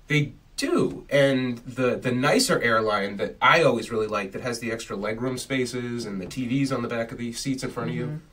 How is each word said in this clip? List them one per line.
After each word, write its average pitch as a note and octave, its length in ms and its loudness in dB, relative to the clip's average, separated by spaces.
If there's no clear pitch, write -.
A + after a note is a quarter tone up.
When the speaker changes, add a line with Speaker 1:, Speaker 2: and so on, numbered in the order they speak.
Speaker 1:
They D3 240 2
do. - 540 0
And C3 480 4
the, B2 380 -2
the B2 160 -2
nicer C3+ 500 4
airline G#2+ 540 2
that G2+ 260 -4
I D3+ 220 8
always A#2 260 2
really G#2+ 160 0
like, G2+ 260 -2
that - 100 -10
has A#2+ 180 -4
the A#2 100 -4
extra - 260 -6
legroom A#2 420 -4
spaces A#2+ 680 -4
and G2 140 -6
the F2+ 60 -6
T B2+ 200 -4
Vs C3 240 2
on A#2+ 120 -2
the A#2 60 -2
back A#2 240 -2
of A2+ 60 -10
the A#2 140 -6
seats C3 320 -4
in - 60 -4
front E2 200 -4
of D#2+ 60 -4
you, D#2+ 100 -2
Speaker 2:
Mm-hmm. D3+ 100 -4